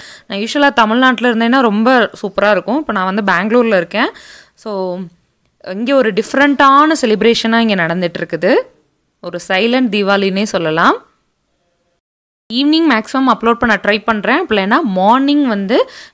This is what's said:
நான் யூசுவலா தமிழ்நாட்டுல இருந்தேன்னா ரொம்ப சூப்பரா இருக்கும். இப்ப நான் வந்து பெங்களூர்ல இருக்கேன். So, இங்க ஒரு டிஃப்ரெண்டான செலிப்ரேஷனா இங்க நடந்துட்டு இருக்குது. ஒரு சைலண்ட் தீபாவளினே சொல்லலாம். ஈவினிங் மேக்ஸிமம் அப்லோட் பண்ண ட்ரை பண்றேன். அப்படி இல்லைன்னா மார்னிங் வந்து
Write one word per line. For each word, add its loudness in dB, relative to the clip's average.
நான் -10
யூசுவலா 0
தமிழ்நாட்டுல 2
இருந்தேன்னா 2
ரொம்ப 2
சூப்பரா -2
இருக்கும். -2
இப்ப -6
நான் -2
வந்து 0
பெங்களூர்ல 0
இருக்கேன். -2
So, -8
இங்க -4
ஒரு 2
டிஃப்ரெண்டான 2
செலிப்ரேஷனா 0
இங்க 2
நடந்துட்டு -4
இருக்குது. 0
ஒரு -12
சைலண்ட் 0
தீபாவளினே 0
சொல்லலாம். -2
ஈவினிங் 2
மேக்ஸிமம் 0
அப்லோட் 0
பண்ண 2
ட்ரை -2
பண்றேன். 0
அப்படி -2
இல்லைன்னா 0
மார்னிங் 2
வந்து -2